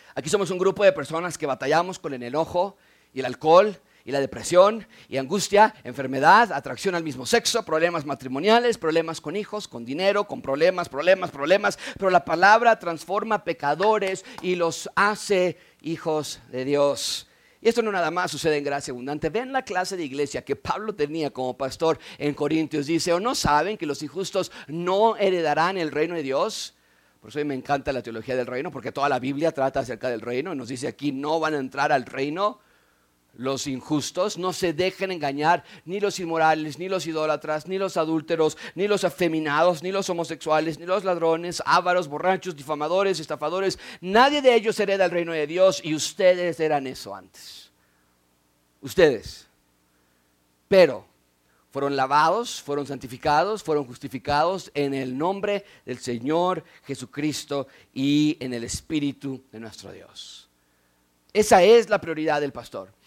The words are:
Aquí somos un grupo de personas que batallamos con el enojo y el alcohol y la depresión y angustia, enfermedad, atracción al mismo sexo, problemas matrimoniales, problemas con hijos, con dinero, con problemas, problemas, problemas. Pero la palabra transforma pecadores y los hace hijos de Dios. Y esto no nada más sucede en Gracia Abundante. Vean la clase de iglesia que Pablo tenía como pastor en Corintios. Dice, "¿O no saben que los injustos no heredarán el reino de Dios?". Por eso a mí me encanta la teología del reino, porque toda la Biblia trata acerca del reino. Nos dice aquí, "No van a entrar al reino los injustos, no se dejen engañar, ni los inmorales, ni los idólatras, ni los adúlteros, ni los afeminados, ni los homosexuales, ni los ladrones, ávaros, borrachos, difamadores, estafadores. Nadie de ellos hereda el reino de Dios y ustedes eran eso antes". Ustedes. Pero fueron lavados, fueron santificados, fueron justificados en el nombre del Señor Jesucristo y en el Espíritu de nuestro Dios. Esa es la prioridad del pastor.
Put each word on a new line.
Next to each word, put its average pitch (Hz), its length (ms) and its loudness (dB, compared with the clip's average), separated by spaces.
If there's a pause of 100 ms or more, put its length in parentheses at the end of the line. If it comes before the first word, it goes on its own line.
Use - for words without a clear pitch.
(140)
Aquí 147 160 -8
somos 190 220 0
un 180 80 -4
grupo 190 240 0
de 190 100 8
personas 160 420 -4
que 151 120 -6
batallamos 156 500 0
con 147 160 -8
el 123 80 -10
enojo 160 560 -4 (340)
y 131 100 -8
el - 40 -2
alcohol 170 540 4 (240)
y 123 80 -10
la 139 100 0
depresión 190 680 4 (220)
y 127 80 -4
angustia, 196 640 2
enfermedad, 135 720 4
atracción 143 420 -4
al 170 80 -2
mismo 131 220 -8
sexo, 220 400 0
problemas 160 400 0
matrimoniales, 165 720 2
problemas 165 420 0
con 156 160 -10
hijos, 208 320 -8
con 120 160 -12
dinero, 190 420 0
con 123 160 -10
problemas, 170 460 2
problemas, 170 420 2
problemas. 180 480 0 (200)
Pero 196 120 0
la 180 140 6
palabra 220 560 6
transforma 196 640 -4
pecadores 190 800 0 (180)
y 180 140 -2
los 170 400 -4
hace 190 640 2 (240)
hijos 156 580 -4 (140)
de 127 100 -4
Dios. 143 640 0 (320)
Y - 80 2
esto 233 140 2
no 220 100 0
nada 175 180 0
más 175 220 -2
sucede 151 240 0
en 143 80 -2
Gracia 139 300 -4
Abundante. 143 360 -4
Vean 240 220 -4
la 262 120 -2
clase 185 340 -4
de 170 80 -4
iglesia 139 400 -4
que 135 100 -2
Pablo 214 400 -6
tenía 147 360 -2
como 127 260 -6
pastor 147 420 -2 (180)
en 147 160 -2
Corintios. 151 520 -2
Dice, 165 260 0
"¿O 175 80 2
no 233 160 -2
saben 160 420 2
que 170 80 -8
los 143 160 -6
injustos 180 520 -6 (140)
no 185 500 0
heredarán 175 600 2
el 160 140 -4
reino 165 240 -2
de 160 80 -4
Dios?". 147 520 -4 (440)
Por - 100 -20
eso 147 100 -8
a 147 40 -2
mí 147 60 -4
me 139 60 -4
encanta 135 360 -4
la 127 100 -4
teología 117 360 -6
del 123 100 -2
reino, 127 240 -6
porque 123 220 -10
toda 143 160 0
la 131 100 0
Biblia 139 320 -2
trata 135 300 -2
acerca 123 260 -6
del 117 140 -4
reino. 131 340 -6
Nos 120 140 -10
dice 127 180 -8
aquí, 139 240 -4
"No 147 300 -2
van 156 140 -2
a - 20 0
entrar 139 340 -2
al 131 140 2
reino 156 560 -4 (720)
los 135 340 -6
injustos, 147 720 -4
no 180 120 -2
se 170 220 -2
dejen 185 380 -2
engañar, 151 520 0 (220)
ni 185 140 -6
los 196 200 -2
inmorales, 156 600 0
ni 185 100 -8
los 185 160 -4
idólatras, 156 640 -4
ni 190 100 -6
los 190 180 -4
adúlteros, 160 600 0 (160)
ni 190 140 -2
los 208 160 0
afeminados, 160 800 0
ni 180 80 -6
los 196 180 -2
homosexuales, 160 680 -2
ni 170 80 -14
los 190 160 0
ladrones, 170 600 0
ávaros, 175 440 2
borrachos, 175 480 -2
difamadores, 156 640 0
estafadores. 160 580 -4 (240)
Nadie 254 400 4
de 254 140 8
ellos 220 240 0
hereda 196 260 2
el 175 60 2
reino 170 220 -2
de 156 120 -2
Dios 185 380 4
y 151 100 -4
ustedes 180 680 2
eran 147 280 0
eso 101 260 -10
antes". - 560 -20 (1120)
Ustedes. 135 640 2 (1200)
Pero 160 380 6 (640)
fueron 139 260 -2
lavados, 156 680 2
fueron 143 240 -4
santificados, 147 760 -2
fueron 147 240 -2
justificados 147 880 -2
en 139 220 -2
el 127 200 -6
nombre 196 480 -2 (220)
del 123 140 -10
Señor 156 640 -2 (220)
Jesucristo 139 800 -6 (260)
y 147 460 2
en 127 160 -6
el 117 80 -6
Espíritu 139 880 -6
de 110 80 -16
nuestro 104 320 -16
Dios. - 540 -20 (880)
Esa 208 280 6
es 220 260 8
la 208 140 0
prioridad 156 400 -2
del 139 100 -4
pastor. 107 400 -12 (160)